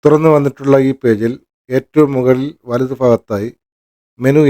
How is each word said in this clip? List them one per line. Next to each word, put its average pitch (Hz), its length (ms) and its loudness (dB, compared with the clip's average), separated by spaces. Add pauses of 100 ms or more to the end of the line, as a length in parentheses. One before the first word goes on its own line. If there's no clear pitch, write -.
തുറന്നു 156 300 2
വന്നിട്ടുള്ള 139 420 0 (120)
ഈ - 20 0 (120)
പേജിൽ 117 300 -2 (440)
ഏറ്റവും 143 400 0
മുകളിൽ 127 320 0 (220)
വലതു 127 280 -4
ഭാഗത്തായി 113 500 -2 (760)
മെനു 143 240 2